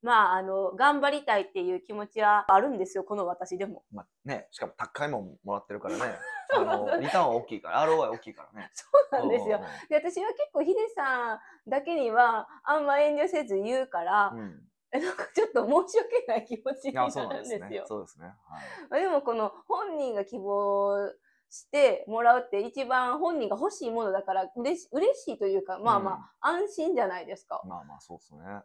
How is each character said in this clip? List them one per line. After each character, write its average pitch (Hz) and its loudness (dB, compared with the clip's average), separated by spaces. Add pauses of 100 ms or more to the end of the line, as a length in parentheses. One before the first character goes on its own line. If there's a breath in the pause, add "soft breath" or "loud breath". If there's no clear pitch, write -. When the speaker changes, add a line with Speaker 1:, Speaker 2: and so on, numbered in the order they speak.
Speaker 1:
ま 214 6
あ、 - -
あ 190 0
の、 190 -2
頑 277 6
張 277 4
り 285 -4
た 214 2
い 196 0
っ 196 -10
て 190 -4
い 180 -2
う 220 -6
気 - -14
持 208 -6
ち 220 -6
は 208 6
あ 190 10
る 262 0
ん 247 -2
で 185 0
す 190 -10
よ、 190 -4
こ 208 -6
の 190 -2
私 175 -6
で 196 -4
も。 190 -12
Speaker 2:
ま 202 -14
あ、 - -20 (180)
ね、 135 -6
し - -12
か 104 -6
も - -14
高 - -6
い - -4
も 135 -4
ん 95 -12
も 98 -4
ら 101 -4
っ - -20
て - -12
る 104 -8
か - -8
ら 110 -4
ね。 110 -4 (300)
Speaker 1:
<laughs> 784 -4
そ 440 4
う - 2
な - 0
ん - -4
で - -2
す。 - -
Speaker 2:
あ - 2
の、 - 0
リ 139 -2
タ - 2
ー 170 4
ン 139 2
は - 2
大 120 0
き 110 -10
い - -8
か 82 -12
ら、 110 2
ア 151 4
ー - 4
ル 160 6
オ 143 2
ー - -4
ア - -4
イ 117 -6
大 - -12
き - -16
い 104 -16
か 73 -20
ら 107 -14
ね。 92 -14
Speaker 1:
そ - -18 (240)
う - -2
な 208 -2
ん - 2
で 233 2
す 202 -4
よ。 214 2
Speaker 2:
う - -2
ん - -10
う - -12
ん - -12
う - -14
ん。 - -16
Speaker 1:
で、 302 2
私 359 0
は 427 -2
結 480 -6 (120)
構 294 0
ヒ 320 2
デ 440 0
さ 247 -2
ん 214 -12 (260 loud breath)
だ 262 0
け 330 -2
に 240 0
は、 226 4 (160 loud breath)
あ 294 2
ん 294 0
ま 285 4
遠 294 4
慮 302 2
せ 339 0
ず 208 -2
言 240 -2
う - -
か - -4
ら、 202 4
Speaker 2:
う - -12
ん。 170 -12 (300)
Speaker 1:
え、 269 0
な 359 -4
ん - -8
か - -8
ち - 4
ょ 440 2
っ - -8
と 233 0
申 339 4
し 427 2
訳 466 0
な 220 0
い 220 -4
気 233 -10
持 277 -2
ち - -16
に 247 -10
な 262 2
る 247 2
ん - -
で - -6
す - -6
よ。 247 -4
Speaker 2:
い - -8
や、 - -
そ - -
う - -8
な - -6
ん - -8
で - -12
す 220 -6
ね。 - -10
そ 107 -10
う - -8
で 87 -14
す - -20
ね。 85 -18
は 92 -18
い。 - -20 (520 loud breath)
Speaker 1:
ま - -4
あ、 - 2
で 381 0
も 294 0
こ 240 -2
の 214 -2 (140)
本 359 -4
人 262 -4
が 202 -2
希 208 -12
望 202 0 (380)
し - -20
て 269 4
も 220 -2
ら 240 8
う 247 -2
っ - -12
て 202 0
一 240 -4
番 254 0
本 339 0
人 214 -2
が 196 -2
欲 339 -2
し 311 -8
い 226 -4
も 226 -2
の 196 -2
だ 196 0
か 190 -4
ら、 190 -2
う 240 -8
れ 302 0
し-、 - -16
嬉 392 2
し - -8
い 214 -10
と 202 -2
い 196 2
う 190 0
か、 185 -8
ま 220 2
あ 202 4
ま 190 -6 (100)
あ、 285 2
Speaker 2:
う - 0
ん。 349 -2
Speaker 1:
安 415 -2
心 330 -2
じ 254 2
ゃ 202 2
な 180 -6
い 160 -14
で 190 -10
す - -20
か。 - -10
Speaker 2:
ま 180 -12
あ - -20
ま - -20
あ、 - -20
そ - -20
う 85 -18
っ - -20
す - -20
ね。 78 -20 (220)